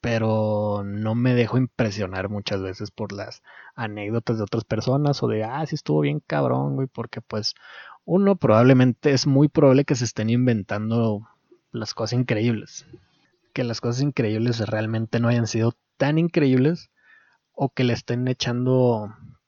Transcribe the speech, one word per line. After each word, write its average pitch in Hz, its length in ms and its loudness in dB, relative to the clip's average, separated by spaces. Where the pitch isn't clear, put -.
pero 107 840 0
no 107 300 -4
me 123 200 2
dejo 120 220 2
impresionar 101 720 -2
muchas 101 320 -4
veces 95 300 -8
por 101 220 -10
las 98 300 -12
anécdotas 110 600 -4
de 110 60 -2
otras 110 220 -4
personas 135 580 -2
o 123 60 -2
de, 110 160 -2
"Ah, 135 220 -6
sí - 80 -8
estuvo 151 260 0
bien 147 260 -2
cabrón, 139 480 -2
güey", 135 120 -4
porque, 117 340 -12
pues, - 340 -8
uno 196 320 2
probablemente, 127 760 6
es - 140 0
muy 143 220 4
probable 139 360 6
que 147 100 0
se 120 100 -2
estén 110 260 -4
inventando 110 960 0
las 113 220 -8
cosas 117 240 -2
increíbles, 113 680 -2
que 135 100 -4
las 117 180 -6
cosas 120 200 -2
increíbles 117 680 0
realmente 110 520 -4
no 117 100 2
hayan 117 180 0
sido 117 300 -2
tan 147 200 0
increíbles 156 720 2
o 135 160 -2
que - 140 -2
le 120 100 2
estén 120 340 -4
echando 123 840 0